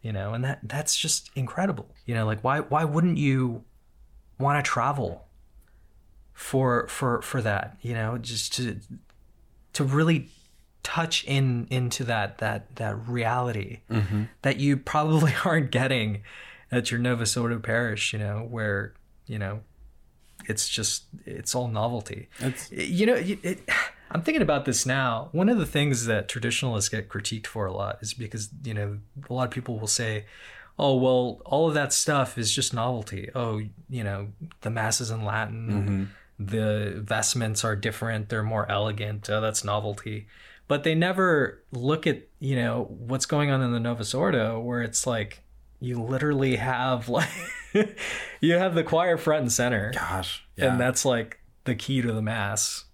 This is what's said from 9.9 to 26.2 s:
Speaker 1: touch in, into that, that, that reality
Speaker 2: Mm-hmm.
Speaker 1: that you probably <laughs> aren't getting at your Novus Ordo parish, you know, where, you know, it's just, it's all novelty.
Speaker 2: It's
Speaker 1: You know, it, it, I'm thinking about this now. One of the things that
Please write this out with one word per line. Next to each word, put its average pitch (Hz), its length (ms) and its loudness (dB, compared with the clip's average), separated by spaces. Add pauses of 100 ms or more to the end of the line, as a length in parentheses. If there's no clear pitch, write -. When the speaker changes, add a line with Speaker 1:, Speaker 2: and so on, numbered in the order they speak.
Speaker 1:
touch - 420 -2
in, 131 460 2
into 127 340 -2
that, 110 340 -2
that, 110 380 -4
that 107 180 -4 (120)
reality 120 760 -2 (100)
Speaker 2:
Mm-hmm. 107 340 2 (180)
Speaker 1:
that 139 160 2
you 143 180 4
probably 151 600 4
<laughs> - 60 0
aren't 160 260 2
getting 117 520 2 (500)
at 123 180 2
your 120 100 0
Novus 120 360 2
Ordo 117 220 0
parish, 113 540 0
you 110 60 -4
know, 104 300 -2
where, 107 460 -2 (320)
you 110 120 -6
know, 101 220 -4 (840)
it's - 220 -2
just, - 360 -2 (220)
it's - 280 -8
all 123 140 0
novelty. 110 600 -2 (100)
Speaker 2:
It's - 340 -4
Speaker 1:
You 175 340 0
know, 247 80 6
it, 190 300 -2
it, 185 240 -6 (420)
I'm 170 120 -2
thinking 311 200 2
about 147 220 2
this 131 220 0
now. 127 460 0
One 180 180 4
of 240 80 4
the 156 80 2
things 139 400 2
that 107 220 2